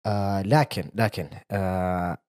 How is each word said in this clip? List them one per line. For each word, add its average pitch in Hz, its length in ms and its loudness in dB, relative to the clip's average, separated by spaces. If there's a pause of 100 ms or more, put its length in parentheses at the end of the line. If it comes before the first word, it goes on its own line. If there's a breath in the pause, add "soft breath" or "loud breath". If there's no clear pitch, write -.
آه، 101 360 0
لكن، 101 540 2
لكن، 104 340 -2 (220)
آه، 92 640 0 (120)